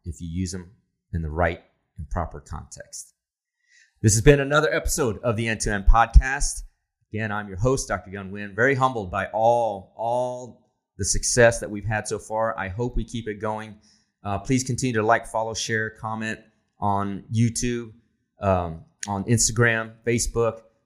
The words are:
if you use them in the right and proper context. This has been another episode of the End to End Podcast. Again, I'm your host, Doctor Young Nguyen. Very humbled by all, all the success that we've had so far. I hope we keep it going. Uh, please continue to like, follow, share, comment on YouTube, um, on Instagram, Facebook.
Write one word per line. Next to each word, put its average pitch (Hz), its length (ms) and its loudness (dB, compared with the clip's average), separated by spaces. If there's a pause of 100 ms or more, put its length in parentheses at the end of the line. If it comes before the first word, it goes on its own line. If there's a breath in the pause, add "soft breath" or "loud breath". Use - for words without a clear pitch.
if 85 160 -12
you 85 80 -12
use 87 240 -4
them 90 180 -14 (420)
in 85 100 -4
the 78 80 -6
right 85 320 0 (360)
and 76 120 -12
proper 78 300 -6
context. - 720 -16 (880 soft breath)
This 110 140 6
has 113 80 2
been 143 180 10
another 147 320 2
episode 135 500 0
of 120 140 0
the 113 120 -2
End 110 120 -2
to 110 120 -2
End 101 140 -4
Podcast. 131 760 6 (500)
Again, 107 180 -4
I'm 104 160 -6
your 92 120 -10
host, 131 300 0
Doctor 95 220 -6
Young 95 200 -10
Nguyen. 101 260 -12
Very 131 180 4
humbled 123 360 0
by 95 160 -2
all, 110 680 0
all 123 760 -6 (260)
the 98 60 -6
success 117 560 4
that - 100 -8
we've 101 140 -8
had 107 240 -4
so 107 100 -4
far. 110 400 -4
I 98 100 -6
hope 120 280 -6
we 117 80 0
keep 113 240 -10
it 104 60 -6
going. 107 420 -8 (480 soft breath)
Uh, 101 140 -4
please 127 260 0
continue 123 300 -2
to 110 80 2
like, 113 240 4
follow, 113 280 -6
share, 110 360 -4
comment 110 500 -8 (400)
on 98 520 -2
YouTube, 117 600 -2 (480)
um, 87 440 -2 (220)
on 98 180 -4
Instagram, 113 680 2 (140)
Facebook. 117 560 -2 (240)